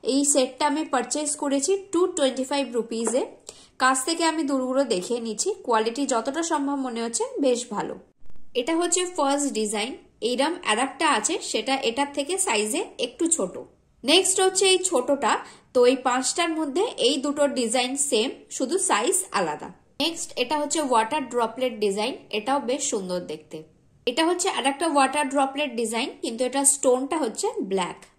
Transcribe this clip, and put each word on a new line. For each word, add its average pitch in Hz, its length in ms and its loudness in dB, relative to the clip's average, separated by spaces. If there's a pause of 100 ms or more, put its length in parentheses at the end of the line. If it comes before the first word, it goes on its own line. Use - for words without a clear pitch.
(120)
এই 269 80 4 (120)
সেটটা 262 380 2
আমি 302 120 0 (100)
পারচেজ 285 380 -2 (120)
করেছি 277 300 2 (200)
টু 339 80 2 (160)
টোয়েন্টি 262 340 2
ফাইভ 285 140 0 (120)
রুপিসে। 226 460 -2 (640)
কাছ 262 140 4 (100)
থেকে 330 140 0 (100)
আমি 320 180 -2
দুলগুলো 262 320 2 (120)
দেখে 180 200 -2 (120)
নিচ্ছি, 220 220 -2 (180)
কোয়ালিটি 233 360 2 (100)
যতটা 269 380 0
সম্ভব 285 260 0 (100)
মনে 233 180 -4
হচ্ছে 233 200 -2 (200)
বেশ 240 160 4 (140)
ভালো। - 200 -4 (680)
এটা 330 200 0
হচ্ছে 349 220 0 (140)
ফার্স্ট 285 320 2 (100)
ডিজাইন, 214 340 -2 (360)
এইরকম 262 240 0 (180)
আর 214 160 2
একটা 311 200 -2 (100)
আছে, 220 180 0 (160)
সেটা 240 240 0 (140)
এটার 277 280 0
থেকে 294 180 -2 (120)
সাইজে 214 340 0 (260)
একটু - 180 -4 (120)
ছোট। 185 180 -4 (560)
নেক্সট 370 260 4 (100)
হচ্ছে 381 260 2
এই 370 60 4 (100)
ছোটটা, 285 440 2 (420)
তো 254 60 4 (100)
এই 262 60 2 (100)
পাঁচটার 262 520 0
মধ্যে 311 260 0 (240)
এই 294 160 2
দুটো 294 180 0 (160)
ডিজাইন 247 340 0 (160)
সেম, 226 200 2 (280)
শুধু 294 200 -2 (120)
সাইজ 233 280 2 (220)
আলাদা। 160 300 -2 (340)
নেক্সট 330 260 -4 (140)
এটা 247 200 -2
হচ্ছে 294 180 -2 (100)
ওয়াটার 240 320 2 (100)
ড্রপলেট 240 420 -2 (100)
ডিজাইন, 208 300 0 (240)
এটাও 262 200 0 (100)
বেশ 285 140 -2 (100)
সুন্দর 180 280 -2 (120)
দেখতে। 156 260 -14 (520)
এটা 277 180 0
হচ্ছে 359 280 0
আর 240 160 -2
একটা 330 220 -2
ওয়াটার 277 400 4
ড্রপলেট 277 360 0 (100)
ডিজাইন, 233 280 -2 (140)
কিন্তু 233 260 -4
এটা 277 140 0 (120)
স্টোনটা 269 500 2
হচ্ছে 226 220 -4 (240)
ব্ল্যাক। 185 300 -2 (180)